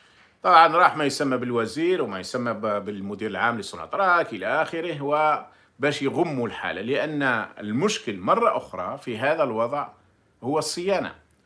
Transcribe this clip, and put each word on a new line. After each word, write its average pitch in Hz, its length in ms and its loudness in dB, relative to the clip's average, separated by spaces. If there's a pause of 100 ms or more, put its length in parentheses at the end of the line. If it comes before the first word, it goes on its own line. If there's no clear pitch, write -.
(420)
طبعًا 165 340 8
راح 170 200 6
ما 151 80 0
يسمى 139 320 0
بالوزير 123 640 0
وما 98 180 -6
يسمى 120 320 -4
ب-، 104 320 -2
بالمدير 101 460 -6
العام 110 280 -2
لصناعة 82 360 -10
راك 175 380 2
إلى 101 140 -6
آخره، 156 560 -2
وباش 147 1000 0
يغموا 135 440 0
الحالة، 90 340 -6
لأن 143 420 -2 (360)
المشكل 113 600 -2
مرة 190 380 2
أخرى 95 420 -8
في 113 200 -8
هذا 151 240 2
الوضع 123 460 -2 (540)
هو 143 160 -2
الصيانة، 160 560 -2 (320)